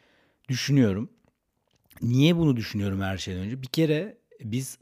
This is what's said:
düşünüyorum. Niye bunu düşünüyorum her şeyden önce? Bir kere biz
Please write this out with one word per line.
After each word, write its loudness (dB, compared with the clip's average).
düşünüyorum. 2
Niye 4
bunu 4
düşünüyorum -4
her -4
şeyden -8
önce? -8
Bir -10
kere -2
biz -8